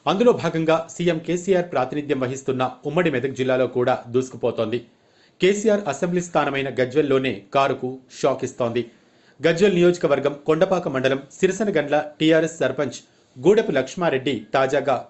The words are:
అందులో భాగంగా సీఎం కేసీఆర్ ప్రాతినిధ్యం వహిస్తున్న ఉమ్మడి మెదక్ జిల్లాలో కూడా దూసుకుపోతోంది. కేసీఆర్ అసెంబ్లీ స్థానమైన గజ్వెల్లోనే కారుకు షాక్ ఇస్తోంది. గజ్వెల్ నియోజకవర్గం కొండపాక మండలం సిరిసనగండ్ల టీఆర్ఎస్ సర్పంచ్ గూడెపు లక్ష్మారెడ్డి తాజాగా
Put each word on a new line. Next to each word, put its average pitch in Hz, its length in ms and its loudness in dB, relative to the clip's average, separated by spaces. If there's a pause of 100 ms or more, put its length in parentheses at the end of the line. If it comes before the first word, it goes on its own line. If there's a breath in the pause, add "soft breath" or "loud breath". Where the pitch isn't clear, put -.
(120)
అందులో 233 200 4 (100)
భాగంగా 165 340 0 (180)
సీఎం 170 340 0
కేసీఆర్ 175 460 0
ప్రాతినిధ్యం 139 520 -2
వహిస్తున్న 131 380 -4 (260)
ఉమ్మడి 170 260 2
మెదక్ 120 240 -4
జిల్లాలో 131 280 2 (100)
కూడా 123 180 2 (180)
దూసుకుపోతోంది. 120 680 -2 (600 soft breath)
కేసీఆర్ 202 500 2
అసెంబ్లీ 175 360 -2
స్థానమైన 139 420 -2 (100)
గజ్వెల్లోనే 131 540 2 (220)
కారుకు 135 340 0 (300)
షాక్ 135 280 0
ఇస్తోంది. 120 340 -2 (680 soft breath)
గజ్వెల్ 175 320 4
నియోజకవర్గం 143 540 2 (140)
కొండపాక 175 480 0
మండలం 131 240 0 (180)
సిరిసనగండ్ల 180 600 0 (220)
టీఆర్ఎస్ 160 420 2
సర్పంచ్ 131 380 -2 (460 soft breath)
గూడెపు 220 320 4
లక్ష్మారెడ్డి 135 560 -2 (220)
తాజాగా 135 400 2 (140)